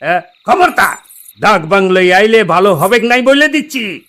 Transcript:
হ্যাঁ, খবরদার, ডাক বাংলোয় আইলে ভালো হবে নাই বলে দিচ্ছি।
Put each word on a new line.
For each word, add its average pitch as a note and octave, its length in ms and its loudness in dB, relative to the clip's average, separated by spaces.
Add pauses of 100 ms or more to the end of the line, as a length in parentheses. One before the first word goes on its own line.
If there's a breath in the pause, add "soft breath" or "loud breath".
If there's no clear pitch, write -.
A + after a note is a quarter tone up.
হ্যাঁ, F3 200 -2 (240)
খবরদার, B3 520 0 (440)
ডাক G3 260 0
বাংলোয় F#3 460 0
আইলে G#3+ 320 2
ভালো F3+ 300 0
হবে F#3+ 240 0
নাই A#3+ 240 0
বলে C#4 260 2
দিচ্ছি। B3+ 600 -6